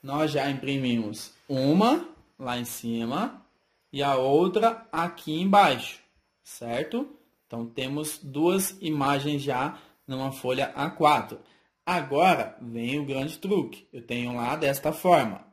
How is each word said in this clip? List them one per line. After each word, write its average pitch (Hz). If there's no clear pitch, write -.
Nós 143
já 143
imprimimos 127
uma 175
lá 123
em 120
cima 117
e 139
a 139
outra 185
aqui 165
embaixo, 190
certo? 151
Então, 117
temos 135
duas 170
imagens 143
já 135
numa 131
folha 131
A 139
quatro. 139
Agora 151
vem 120
o 147
grande 135
truque. 185
Eu 120
tenho 120
lá 120
desta 147
forma. 143